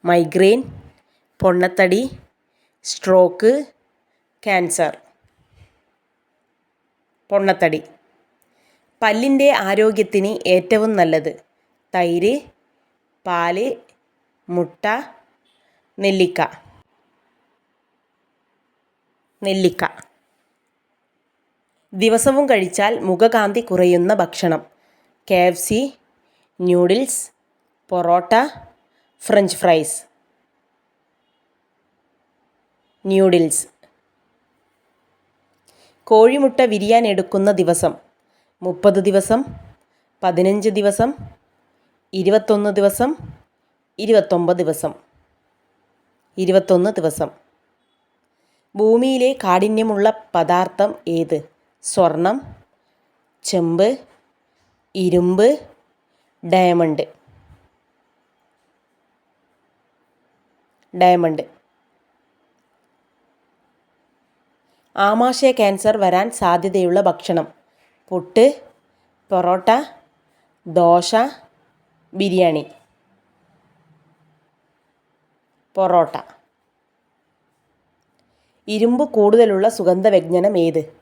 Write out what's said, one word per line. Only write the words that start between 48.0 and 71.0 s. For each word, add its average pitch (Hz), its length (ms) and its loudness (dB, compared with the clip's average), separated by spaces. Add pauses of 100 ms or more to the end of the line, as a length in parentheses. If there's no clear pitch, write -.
ഭൂമിയിലെ 247 560 2 (120)
കാഠിന്യമുള്ള 208 640 0 (280)
പദാർത്ഥം 180 600 0 (140)
ഏത്? 165 300 -4 (440)
സ്വർണം, 175 540 0 (1080)
ചെമ്പ്, 185 560 -2 (960)
ഇരുമ്പ്, 180 520 0 (1080)
ഡയമണ്ട്. 170 500 2 (4000)
ഡയമണ്ട്. 170 420 2 (3500)
ആമാശയ 240 560 2
ക്യാൻസർ 214 440 0
വരാൻ 190 340 0
സാധ്യതയുള്ള 185 720 0
ഭക്ഷണം. 170 460 -2 (640)
പുട്ട്, 185 380 2 (840)
പൊറോട്ട, 180 400 0 (960)
ദോശ, 175 480 2 (1000)